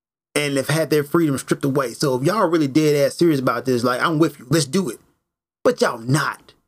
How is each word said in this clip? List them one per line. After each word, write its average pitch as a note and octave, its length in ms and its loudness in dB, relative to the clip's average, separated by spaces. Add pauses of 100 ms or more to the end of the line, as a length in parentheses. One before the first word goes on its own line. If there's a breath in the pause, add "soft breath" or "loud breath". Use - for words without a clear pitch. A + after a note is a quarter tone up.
(340)
and D3 220 -2
have C3 120 -2
had D#3 200 -2
their D3+ 160 2
freedom D3+ 320 0
stripped - 280 -4
away. C3+ 280 -2
So C3+ 220 -2
if B2 80 -2
y'all F#3+ 260 2
really D#3+ 200 2
dead D3 280 2
ass C#3 200 0
serious D#3+ 220 2
about B2+ 280 -2
this, B2 180 0
like, B2 160 -2
I'm D3+ 180 0
with D#3 200 0
you. - 100 -20
Let's D#3 160 2
do E3 240 -2
it. - 120 -12 (600)
But B3 200 0
y'all C#3 160 0
not. B2 560 -4 (140)